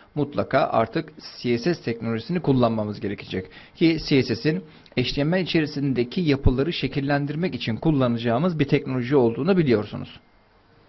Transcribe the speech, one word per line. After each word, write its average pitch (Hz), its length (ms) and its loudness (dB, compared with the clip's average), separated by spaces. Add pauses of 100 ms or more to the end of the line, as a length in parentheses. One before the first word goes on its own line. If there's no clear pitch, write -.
(160)
mutlaka 143 440 0
artık 151 540 0 (280)
C 120 160 2
S 170 160 0
S - 100 -12
teknolojisini 117 560 -4
kullanmamız 113 600 0
gerekecek. 98 460 -6 (300)
Ki 160 220 4 (100)
C 135 160 4
S 113 120 -2
S'in 156 280 -2 (340)
H 120 180 -2
T 143 80 0
M 170 160 0
L - 20 -2
içerisindeki 143 800 -2
yapıları 139 520 2
şekillendirmek 143 840 -2
için 117 200 -4
kullanacağımız 131 840 0
bir 143 80 0
teknoloji 131 480 0
olduğunu 131 420 2
biliyorsunuz. 107 640 0 (680)